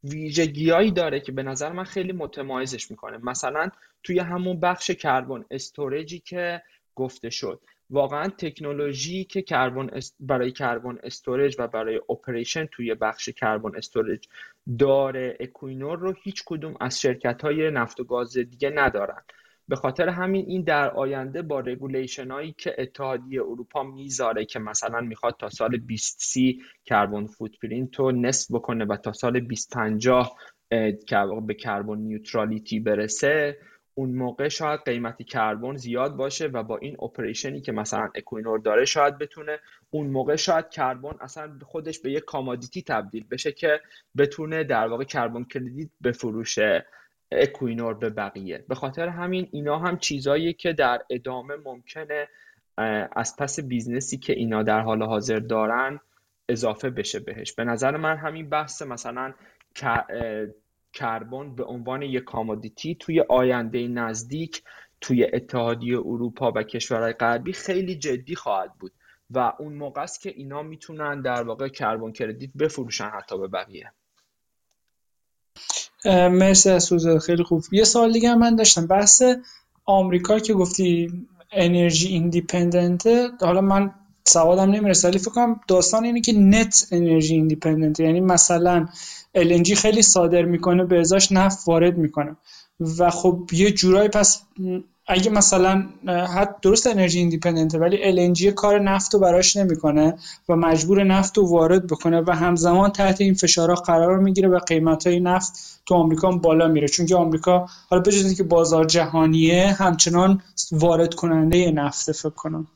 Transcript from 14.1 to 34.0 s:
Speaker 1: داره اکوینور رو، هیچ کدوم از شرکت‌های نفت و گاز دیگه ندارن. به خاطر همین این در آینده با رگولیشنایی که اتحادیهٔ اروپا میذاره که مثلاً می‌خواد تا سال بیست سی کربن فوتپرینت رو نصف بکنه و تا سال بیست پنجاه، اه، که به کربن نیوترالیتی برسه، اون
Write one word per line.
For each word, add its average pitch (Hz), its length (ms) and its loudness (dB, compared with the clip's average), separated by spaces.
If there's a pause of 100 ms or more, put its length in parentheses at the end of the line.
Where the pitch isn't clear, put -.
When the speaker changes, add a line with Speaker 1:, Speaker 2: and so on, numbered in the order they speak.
Speaker 1:
داره 135 600 0
اکوینور 135 580 -12
رو، 185 240 -6
هیچ - 240 -12
کدوم 156 340 -10
از 127 200 -6
شرکت‌های 147 680 -2
نفت 123 300 -6
و 123 40 -8
گاز 120 280 -6
دیگه 123 380 -4
ندارن. 123 520 -2 (460)
به 135 80 -4
خاطر 160 320 -2
همین 185 400 -4
این 185 140 -6
در 147 280 0
آینده 135 520 -6
با 147 180 -6
رگولیشنایی 131 1000 -10
که - 200 -8
اتحادیهٔ 131 640 -8
اروپا 120 400 -10
میذاره 135 640 -6
که 113 140 -12
مثلاً 113 420 -6
می‌خواد 117 380 -6
تا 113 120 -10
سال 117 260 -4
بیست 113 440 -8
سی 127 420 -2 (220)
کربن 104 420 -2
فوتپرینت 113 680 -10
رو 131 160 0
نصف 123 420 -2
بکنه 117 300 -4
و 101 120 -4
تا 104 160 -10
سال 123 280 -4
بیست 120 320 -10
پنجاه، 120 640 0 (340)
اه، 110 220 0
که 107 240 -6 (300)
به 104 80 -6
کربن 107 440 -8
نیوترالیتی 110 840 -6
برسه، 139 800 -2 (360)
اون 135 160 -6